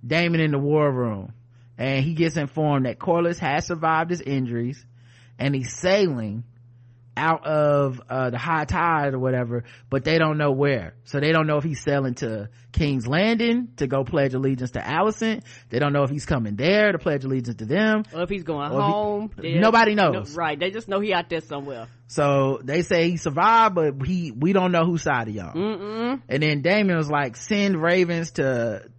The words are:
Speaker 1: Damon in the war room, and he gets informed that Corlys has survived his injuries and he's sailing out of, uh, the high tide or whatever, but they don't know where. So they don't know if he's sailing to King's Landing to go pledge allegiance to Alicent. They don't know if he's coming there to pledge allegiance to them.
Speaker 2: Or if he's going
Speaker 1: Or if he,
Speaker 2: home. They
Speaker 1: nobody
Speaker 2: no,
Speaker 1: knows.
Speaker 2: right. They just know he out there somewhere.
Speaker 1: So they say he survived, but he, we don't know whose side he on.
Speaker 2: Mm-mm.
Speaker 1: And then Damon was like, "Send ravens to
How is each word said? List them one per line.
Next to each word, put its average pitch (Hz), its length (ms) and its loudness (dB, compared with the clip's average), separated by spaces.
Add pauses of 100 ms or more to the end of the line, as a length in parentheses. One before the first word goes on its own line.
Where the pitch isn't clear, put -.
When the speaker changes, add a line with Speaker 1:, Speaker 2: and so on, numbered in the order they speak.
Speaker 1:
Damon 165 340 2
in 156 120 2
the 139 60 0
war 147 320 2
room, 110 420 -4 (460)
and 135 260 0
he 165 100 -2
gets 165 220 0
informed 143 500 0
that 113 120 -4
Corlys 170 400 0
has 151 280 -2
survived 160 440 0
his 175 100 -2
injuries 127 640 -4 (540)
and 139 160 0
he's 127 220 -6
sailing 131 680 0 (720)
out 156 300 0
of, 143 540 2 (100)
uh, 131 200 0
the 123 80 -4
high 156 260 -2
tide 160 500 0
or 127 40 -2
whatever, 123 460 -2 (240)
but 135 160 -2
they 160 140 2
don't 156 200 2
know 147 140 2
where. 131 420 0 (100)
So - 140 -4
they 151 140 2
don't 160 140 4
know 151 100 2
if 143 80 -2
he's 156 180 -4
sailing 139 340 0
to 110 320 -6 (240)
King's 139 340 0
Landing 226 640 2 (100)
to 143 80 0
go 135 180 0
pledge 139 300 0
allegiance 127 380 -2
to 120 80 -6
Alicent. 214 640 -2 (280)
They 113 80 0
don't 143 140 2
know 143 100 2
if 131 80 0
he's 143 160 -6
coming 110 300 -2
there 202 360 2
to 165 60 -2
pledge 143 260 -2
allegiance 127 320 -4
to 113 80 -10
them. 214 480 0
Speaker 2:
Or 160 100 -6
if 180 60 -4
he's 196 160 -6
going 147 260 -4
Speaker 1:
Or 131 100 0
if 202 60 2
he, 202 60 2
Speaker 2:
home. 208 460 -2
They 156 160 -6
Speaker 1:
nobody 220 400 6
Speaker 2:
no, 190 160 4
Speaker 1:
knows. 135 260 -6
Speaker 2:
right. 156 240 -2
They 180 100 0
just 214 180 -12
know 196 120 0
he 208 140 -2
out 170 160 -2
there 165 100 -2
somewhere. 139 460 -10 (220)
Speaker 1:
So 139 540 2
they 143 200 0
say 170 280 2
he 175 60 -2
survived, 202 580 4
but 143 320 0
he, 175 240 -2
we 139 220 0
don't 185 200 2
know 165 120 4
whose 170 180 0
side 123 260 0
he 104 120 -6
on. 87 140 -12
Speaker 2:
Mm-mm. 214 720 -4
Speaker 1:
And 143 140 -2
then 151 200 0
Damon 190 340 2
was 151 140 -2
like, 143 260 -2
"Send 202 460 0
ravens 170 500 0
to 117 500 -2 (160)